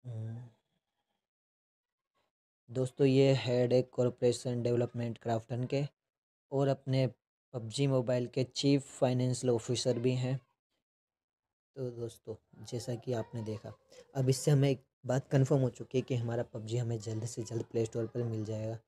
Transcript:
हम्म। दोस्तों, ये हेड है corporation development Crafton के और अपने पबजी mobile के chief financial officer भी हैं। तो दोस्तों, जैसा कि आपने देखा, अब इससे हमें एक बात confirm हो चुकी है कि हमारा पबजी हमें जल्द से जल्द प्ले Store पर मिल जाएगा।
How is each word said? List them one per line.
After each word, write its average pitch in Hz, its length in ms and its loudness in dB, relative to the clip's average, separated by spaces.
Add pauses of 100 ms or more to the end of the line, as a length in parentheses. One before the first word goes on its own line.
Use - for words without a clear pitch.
हम्म। 113 380 -10 (2250)
दोस्तों, 127 360 2
ये 135 260 6
हेड 123 400 2
है 127 80 6
corporation 123 840 0
development 117 540 -2
Crafton 117 480 -4
के 139 200 -2 (680)
और 139 160 2
अपने 131 400 0 (460)
पबजी 120 340 -2
mobile 123 400 2
के 131 160 -2
chief 139 380 2
financial 127 720 0
officer 120 460 0
भी 127 120 2
हैं। 127 300 -2 (1300)
तो 131 160 -6
दोस्तों, 117 760 -14
जैसा 120 300 -6
कि 123 180 -6
आपने 113 280 -6
देखा, 110 320 -10 (420)
अब 131 140 2
इससे 135 220 2
हमें 139 180 6
एक 135 140 -2 (220)
बात 127 220 -2
confirm 135 340 4
हो 127 80 2
चुकी 120 280 -6
है 123 40 2
कि 127 140 -4
हमारा 117 280 -2
पबजी 110 340 -6
हमें 117 220 -2
जल्द 110 260 -6
से 113 180 -8
जल्द 117 200 -6
प्ले 113 220 -2
Store 113 220 -4
पर 120 160 -4
मिल 110 220 -4
जाएगा। 110 300 -6 (120)